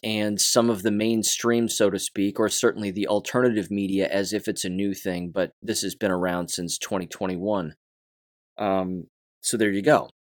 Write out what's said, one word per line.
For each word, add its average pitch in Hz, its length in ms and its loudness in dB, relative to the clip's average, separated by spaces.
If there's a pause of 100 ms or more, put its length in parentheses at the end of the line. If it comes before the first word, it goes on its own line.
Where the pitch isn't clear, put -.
and 107 380 0
some 117 280 4
of 104 120 0
the 107 100 2
mainstream, 113 800 2
so 104 200 4
to 95 80 -2
speak, 98 400 -2
or 110 120 2
certainly 104 420 0
the 101 160 -4
alternative 107 640 0
media 95 380 0
as 98 240 -2
if 104 120 -2
it's - 200 -4
a 92 40 -4
new 98 240 -2
thing, 87 400 -4
but 90 180 -2 (100)
this 107 220 -4
has 95 120 -6
been 101 160 0
around 90 380 -2
since 85 280 -6
twenty 92 280 -6
twenty-one. 92 680 -4 (840)
Um, 92 480 -2 (340)
so - 160 -4
there 107 160 4
you 98 120 -2
go. 135 260 4 (160)